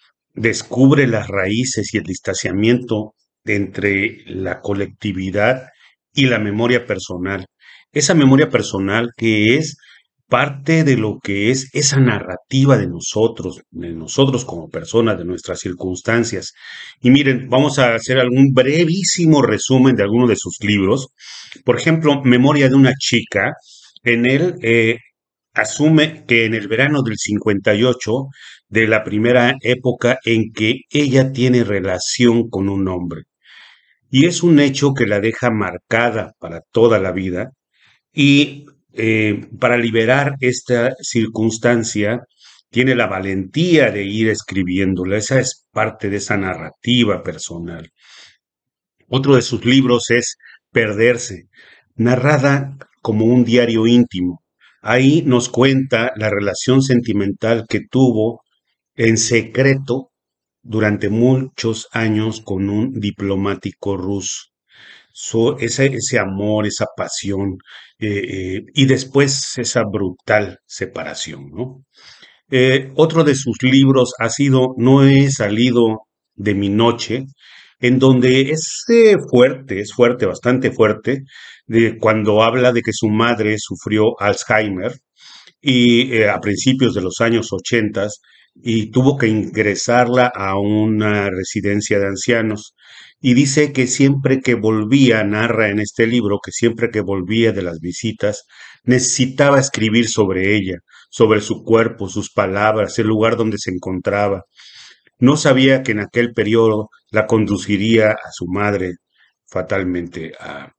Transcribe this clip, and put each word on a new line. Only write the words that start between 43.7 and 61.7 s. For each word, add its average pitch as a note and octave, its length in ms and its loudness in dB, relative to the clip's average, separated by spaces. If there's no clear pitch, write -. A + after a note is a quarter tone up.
de G2+ 140 -6
ir A2 240 -2
escribiéndola. F#2+ 880 -2
Esa C3 220 0
es - 340 -6
parte G#2+ 360 -4
de G2+ 80 -4
esa G2+ 200 -4
narrativa F#2+ 840 -2
personal. E2+ 640 -12
Otro C3+ 260 4
de A#2+ 60 6
sus A2+ 240 -4
libros B2 460 2
es A#2+ 260 -2
Perderse, A2 760 -2
narrada C3+ 840 0
como A2 240 0
un B2 180 4
diario A#2 420 2
íntimo. G2 580 2
Ahí C3 440 2
nos B2 240 0
cuenta C3 640 0
la G#2+ 140 -4
relación G2+ 540 0
sentimental A2 840 -2
que G2+ 220 -4
tuvo A#2 540 0
en A2+ 220 2
secreto C3 960 0
durante G#2 440 -2
muchos B2 800 -2